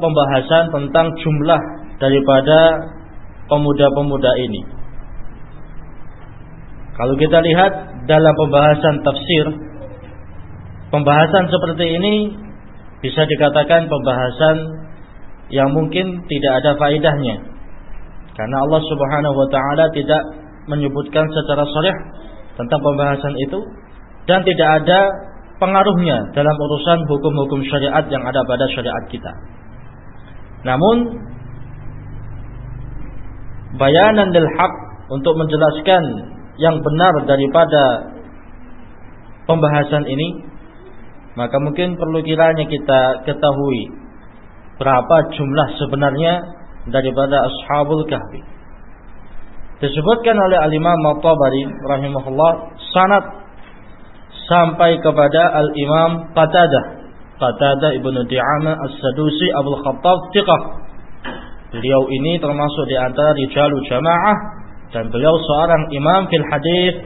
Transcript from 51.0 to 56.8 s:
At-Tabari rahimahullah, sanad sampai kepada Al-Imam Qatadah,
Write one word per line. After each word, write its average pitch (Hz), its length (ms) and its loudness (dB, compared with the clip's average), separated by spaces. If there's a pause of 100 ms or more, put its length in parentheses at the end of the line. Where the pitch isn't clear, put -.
At-Tabari 139 560 2 (160)
rahimahullah, 139 640 0 (380)
sanad 190 340 4 (1300)
sampai 170 480 4
kepada 151 640 4
Al-Imam 151 720 0
Qatadah, 160 500 4 (540)